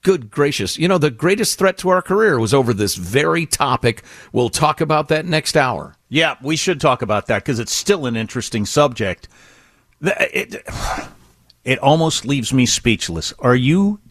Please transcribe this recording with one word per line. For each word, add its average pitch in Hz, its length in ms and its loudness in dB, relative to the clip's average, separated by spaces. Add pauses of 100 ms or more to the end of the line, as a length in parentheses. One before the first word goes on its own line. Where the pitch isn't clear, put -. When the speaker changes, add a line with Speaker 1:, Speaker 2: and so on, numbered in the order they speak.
Speaker 1:
Good 147 280 0
gracious. 147 440 -2
You 160 120 0
know, 190 100 4
the 151 140 2
greatest 190 480 -2
threat 190 180 2
to 180 120 -4
our 185 120 2
career 185 380 2
was 110 120 0
over 123 220 4
this 101 220 -2
very 147 500 0
topic. 123 560 -2 (300)
We'll 120 160 2
talk 151 320 0
about 151 300 0
that 160 160 0
next 160 300 -2
hour. 123 380 -2 (140)
Speaker 2:
Yeah, 151 340 0
we 151 140 -2
should 160 240 -2
talk 139 220 2
about 104 260 -2
that 101 160 0
'cause 120 160 -2
it's 110 120 -6
still 175 340 0
an 117 100 -4
interesting 113 500 -4
subject. 113 600 -2 (720)
The, 165 160 -2 (200)
it, - 300 -8 (480)
<sighs> - 500 -20
it 127 140 0
almost 160 480 2
leaves 131 260 -2
me 131 140 4
speechless. - 720 -2
Are 123 160 2
you 185 460 2 (100)